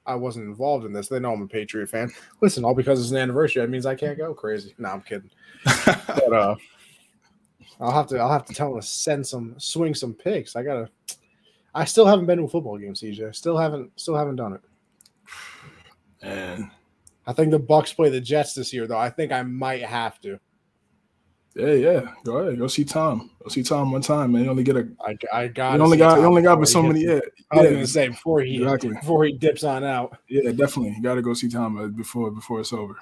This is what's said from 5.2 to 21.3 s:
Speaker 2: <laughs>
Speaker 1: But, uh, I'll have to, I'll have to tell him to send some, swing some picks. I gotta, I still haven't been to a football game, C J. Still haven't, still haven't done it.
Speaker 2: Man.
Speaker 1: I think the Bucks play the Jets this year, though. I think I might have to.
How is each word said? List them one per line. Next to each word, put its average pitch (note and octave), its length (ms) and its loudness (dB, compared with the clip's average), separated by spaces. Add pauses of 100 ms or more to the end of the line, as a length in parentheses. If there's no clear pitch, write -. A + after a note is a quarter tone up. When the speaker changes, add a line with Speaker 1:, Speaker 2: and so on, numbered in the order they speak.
Speaker 2:
<laughs> - 200 0
Speaker 1:
But, C#3 480 2
uh, G#2+ 240 2 (1200)
I'll A#2+ 140 -2
have C#3+ 140 2
to, C3 120 -4
I'll B2 140 2
have D3 140 -2
to - 80 -16
tell C#3+ 180 -4
him A2+ 80 -8
to G2+ 60 -14
send C#3+ 400 -4
some, A#2+ 320 -10
swing D#3+ 360 -4
some A#2 200 -8
picks. F3 420 -6
I A#2+ 60 -6
gotta, B2+ 260 -6 (880)
I D3+ 100 -2
still G#3+ 220 6
haven't G3 180 6
been E3+ 140 2
to E3 60 0
a C#3+ 40 -4
football B2+ 300 -6
game, G2+ 160 -12
C G#2+ 180 -10
J. G#2+ 200 -10
Still E3 260 -4
haven't, D3+ 420 -4
still D#3+ 160 -4
haven't C#3+ 200 -4
done A2 180 -8
it. F#2+ 60 -16 (1600)
Speaker 2:
Man. G2 480 -10 (560)
Speaker 1:
I B2 80 -8
think D#3 160 4
the D#3 80 4
Bucks D3 340 2
play D#3+ 160 4
the C3 120 2
Jets C3+ 340 -2
this B2+ 180 -10
year, A#2 140 -6
though. A2+ 100 -4
I A#2+ 140 -2
think D3 200 -6
I B2+ 120 -2
might B2+ 400 -6
have A2+ 400 -6
to. G2 180 -12 (1120)